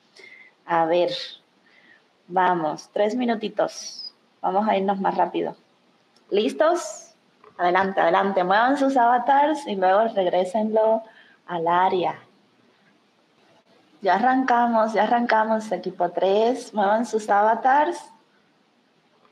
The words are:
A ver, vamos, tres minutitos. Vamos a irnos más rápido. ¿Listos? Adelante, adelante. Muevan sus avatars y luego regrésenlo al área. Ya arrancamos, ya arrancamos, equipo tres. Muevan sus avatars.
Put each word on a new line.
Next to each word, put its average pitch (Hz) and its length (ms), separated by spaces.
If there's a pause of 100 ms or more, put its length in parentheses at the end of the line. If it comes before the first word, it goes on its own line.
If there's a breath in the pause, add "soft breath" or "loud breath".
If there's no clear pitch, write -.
(680 loud breath)
A 165 200
ver, 175 260 (1120 soft breath)
vamos, 175 680
tres 214 220
minutitos. 220 1000 (280)
Vamos 190 280
a 202 80
irnos 190 240
más 190 160
rápido. 170 380 (760)
¿Listos? - 840 (440)
Adelante, 185 420
adelante. 190 420
Muevan 220 340
sus 269 200
avatars 277 720
y 208 80
luego 190 360
regrésenlo 214 920 (420 loud breath)
al 170 220
área. 175 500 (1800)
Ya 190 140
arrancamos, 240 800
ya 208 100
arrancamos, 220 680
equipo 175 400
tres. 208 640
Muevan 214 320
sus 220 240
avatars. 233 720 (1300)